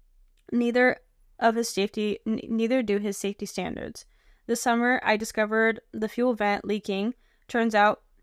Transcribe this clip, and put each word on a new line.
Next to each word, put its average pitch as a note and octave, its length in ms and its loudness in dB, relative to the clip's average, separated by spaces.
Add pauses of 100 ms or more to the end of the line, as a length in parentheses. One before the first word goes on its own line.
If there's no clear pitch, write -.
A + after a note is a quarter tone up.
(500)
Neither A#3+ 480 2 (400)
of A3+ 160 4
his A3+ 140 -2
safety, G#3 580 -2
n-, A3 220 -2
neither A3+ 340 2
do G#3 160 0
his G3+ 180 -4
safety G3+ 300 -6
standards. - 600 -8 (400)
This A#3 160 -2
summer, A#3+ 420 2
I G#3+ 120 2
discovered A3 640 0 (120)
the A3 160 -4
fuel B3 260 0
vent G#3 300 0
leaking. G#3 500 -2 (340)
Turns A#3 260 0
out G#3 280 4 (200)